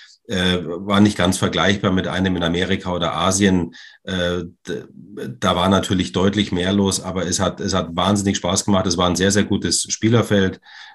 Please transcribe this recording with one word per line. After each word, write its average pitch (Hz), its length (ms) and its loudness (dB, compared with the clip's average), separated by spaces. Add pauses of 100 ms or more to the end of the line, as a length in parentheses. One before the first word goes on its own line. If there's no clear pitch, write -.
(280)
äh, 90 360 0
war 98 360 0
nicht 104 180 4
ganz 92 180 2
vergleichbar 98 540 0
mit 92 160 0
einem 92 300 0
in 87 80 -2
Amerika 90 500 -2
oder 85 200 -2
Asien. 92 600 2 (300)
Äh, 87 400 -2 (220)
d-, 87 180 -8 (560)
da 90 160 0
war 87 120 2
natürlich 92 440 0
deutlich 101 400 0
mehr 90 200 0
los, 98 280 0
aber 90 260 -6
es 90 140 -2
hat, 90 200 -2
es 92 140 -4
hat 82 220 -4
wahnsinnig 98 400 0
Spaß 90 280 -2
gemacht. 95 220 2
Es 87 100 0
war 90 120 2
ein 87 80 0
sehr, 95 160 2
sehr 104 100 2
gutes 98 400 -2
Spielerfeld. 104 800 0 (340)